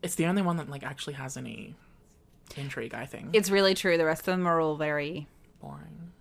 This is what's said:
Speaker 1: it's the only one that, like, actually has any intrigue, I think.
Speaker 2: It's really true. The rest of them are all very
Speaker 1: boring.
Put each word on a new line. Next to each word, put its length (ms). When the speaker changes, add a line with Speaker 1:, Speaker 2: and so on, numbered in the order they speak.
Speaker 1:
it's 140
the 120
only 140
one 140
that, 140
like, 120
actually 340
has 200
any 400
intrigue, 380
I 140
think. 260
Speaker 2:
It's 160
really 240
true. 240
The 80
rest 160
of 60
them 200
are 140
all 160
very 500
Speaker 1:
boring. 600